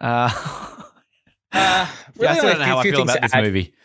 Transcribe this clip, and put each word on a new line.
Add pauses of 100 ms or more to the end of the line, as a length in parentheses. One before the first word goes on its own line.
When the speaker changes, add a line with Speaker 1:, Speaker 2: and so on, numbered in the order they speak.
Speaker 1:
Uh,
<laughs> (760)
Speaker 2:
Uh, (300)
Speaker 1:
yeah,
I
Speaker 2:
really
Speaker 1:
still
Speaker 2:
only
Speaker 1:
don't
know
how
Speaker 2:
a
Speaker 1:
I
Speaker 2:
few
Speaker 1:
feel
Speaker 2:
things
Speaker 1:
about
Speaker 2:
to
Speaker 1:
this
Speaker 2:
add.
Speaker 1:
movie. (100)